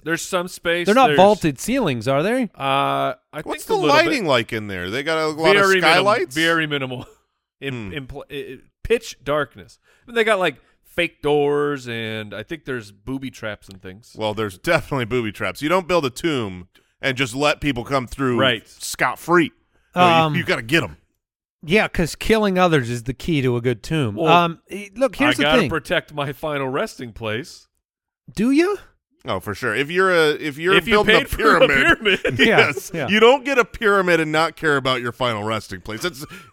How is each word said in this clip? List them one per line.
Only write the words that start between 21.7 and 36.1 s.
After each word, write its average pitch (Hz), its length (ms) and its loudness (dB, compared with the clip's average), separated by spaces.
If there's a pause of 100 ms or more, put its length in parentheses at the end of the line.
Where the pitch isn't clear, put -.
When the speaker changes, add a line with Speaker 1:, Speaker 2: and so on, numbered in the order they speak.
Speaker 2:
'cause - 280 -2
killing 208 420 2
others 156 320 4
is 117 140 -6
the 123 100 -6
key 151 280 -2
to 123 140 0
a 120 40 -2
good 120 240 -2
tomb. 127 320 -2
Speaker 1:
Well, 160 160 2
Speaker 2:
Um, 170 280 2 (100)
e-, 202 260 -12
look, 240 200 -2
here's 294 180 2
Speaker 1:
I - 20 -4
Speaker 2:
the 294 80 -2
Speaker 1:
gotta 247 160 4
Speaker 2:
thing. 156 100 0
Speaker 1:
protect 160 420 -4
my 147 200 -6
final 143 360 -6
resting 131 440 -8
place. 113 560 -8 (680)
Speaker 2:
Do 226 160 0
you? 349 260 2 (500)
Speaker 3:
Oh, 101 140 -4
for 101 140 -6
sure. 113 200 -2
If 143 160 -2
you're 185 200 2
a, 160 220 4
if 143 260 -8
you're 175 160 0
Speaker 1:
If 160 120 2
you 220 80 2
Speaker 3:
building 208 220 4
a - 40 4
Speaker 1:
paid 277 80 -4
for - 280 2
a 165 100 4
Speaker 3:
pyramid, 269 540 2
Speaker 1:
pyramid. - 40 -
Speaker 2:
<laughs> 123 140 -2
Yeah, 254 80 4
Speaker 3:
<laughs> 208 200 4
yes, - 260 -8
Speaker 2:
yeah. 151 160 -4
Speaker 3:
you 208 120 2
don't 240 240 6
get 269 140 0
a 226 60 4
pyramid 185 560 2
and 156 120 -4
not 156 240 0
care 151 200 0
about 127 240 -2
your 120 120 -6
final 113 320 -2
resting 107 360 -6
place. 110 240 -8
It's, 151 220 -8 (260)